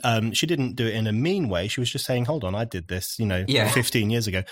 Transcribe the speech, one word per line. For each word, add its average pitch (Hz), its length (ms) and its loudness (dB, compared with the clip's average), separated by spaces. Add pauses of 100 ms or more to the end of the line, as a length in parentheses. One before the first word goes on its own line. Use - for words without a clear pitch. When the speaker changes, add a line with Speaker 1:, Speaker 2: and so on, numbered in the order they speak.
Speaker 1:
um, 113 300 2
she - 120 2
didn't 143 300 0
do 117 100 0
it 107 80 0
in 110 120 0
a 107 60 0
mean 156 360 2
way. 92 200 0
She 127 120 -4
was 123 100 0
just - 140 -4
saying, 123 220 0
"Hold 151 180 -2
on, 92 100 -2
I 113 120 -2
did 90 220 -8
this, 92 300 -4
you 113 60 0
know, 95 240 0
Speaker 2:
Yeah. 110 220 2
Speaker 1:
fifteen 113 400 2
years 117 160 0
ago." 95 260 0